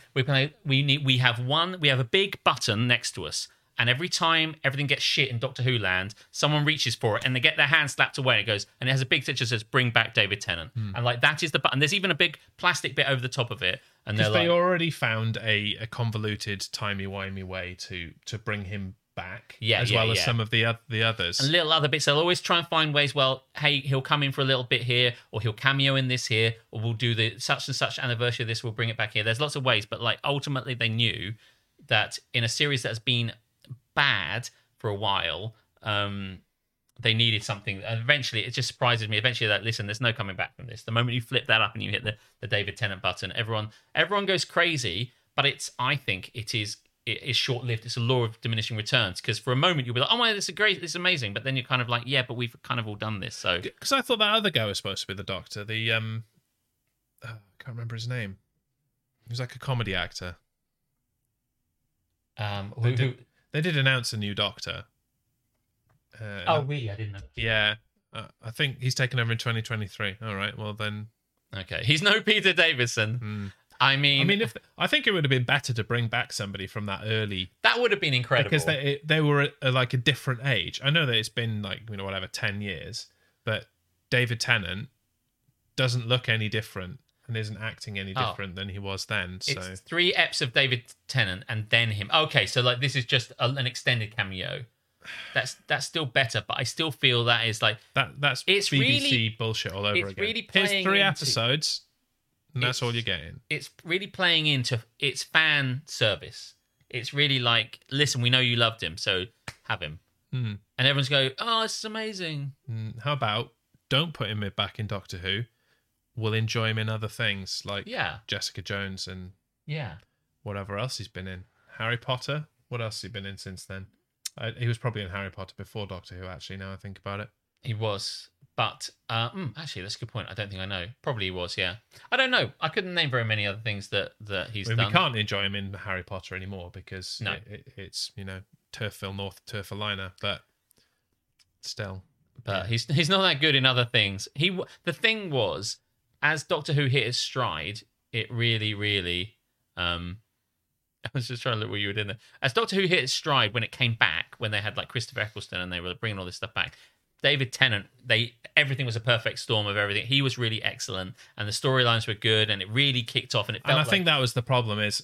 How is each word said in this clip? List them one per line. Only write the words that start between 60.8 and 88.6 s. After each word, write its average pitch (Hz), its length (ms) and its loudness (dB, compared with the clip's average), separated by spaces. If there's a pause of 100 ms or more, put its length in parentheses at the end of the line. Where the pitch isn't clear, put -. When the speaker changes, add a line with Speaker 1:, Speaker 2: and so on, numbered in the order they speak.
Speaker 1:
Um, 101 440 -4
Speaker 2:
They 120 100 4
Speaker 1:
who, 123 60 2
Speaker 2:
did, 127 140 0
Speaker 1:
who - 40 -8 (380)
Speaker 2:
they 151 80 -2
did 160 160 0
announce 131 360 2
a 113 40 -4
new 104 180 -2
Doctor. 95 500 -4 (1400)
Uh, 101 260 -10
Speaker 1:
Oh, 156 160 4
really? 135 280 -4
I 101 60 -8
didn't 107 160 -8
know. 98 60 -12 (160)
Speaker 2:
Yeah. 107 420 4 (360)
Uh, 110 140 -10 (160)
I 113 80 -10
think 135 300 -2
he's 127 140 0
taken 127 260 -2
over 117 120 2
in 117 60 0
twenty 113 240 -2
twenty-three. 104 600 -6
All 110 120 -6
right, 98 240 -4
well 107 160 -6
then. 107 340 -6 (480)
Speaker 1:
Okay. 90 280 -6
He's 147 180 6
no 208 180 6
Peter 196 320 4
Davison. 123 640 4
Speaker 2:
Hmm. 107 300 -6 (360)
Speaker 1:
I 135 140 6
mean, 139 240 4
Speaker 2:
I 147 40 4
mean, 202 180 4
if, 220 120 -4 (220)
I 175 100 0
think 294 200 2
it 226 60 6
would 170 120 4
have 135 60 4
been 127 140 4
better 131 280 0
to 113 100 -2
bring 117 260 0
back 120 260 -2
somebody 98 320 -6
from 104 200 -8
that 98 200 -4
early 101 440 -2 (120)
Speaker 1:
That 233 180 4
would 240 120 4
have 196 80 0
been 156 120 0
incredible. 123 380 2
Speaker 2:
because 147 160 4
they, 156 120 2
it, 143 300 -2
they 156 140 4
were 143 180 6
at, 143 220 0
uh, 131 100 2
like, 127 220 2
a - 20 4
different 123 480 0
age. 104 400 -2
I 143 60 2
know 160 160 2
that 120 100 2
it's 110 140 0
been, 113 320 -2
like, 101 280 -8
you 104 60 -10
know, 98 80 -6
whatever, 95 220 -4
ten 104 340 -4
years, 98 460 -8 (400)
but 107 220 -2 (420)
David 123 280 2
Tennant 104 520 -2 (840)
doesn't 123 300 0
look 120 220 0
any 110 220 2
different 98 480 -6 (280)
and 113 120 -6
isn't 107 180 -6
acting 107 420 -10
any 95 160 -6
Speaker 1:
Oh. 120 140 0
Speaker 2:
different 92 260 -8
than 98 140 -8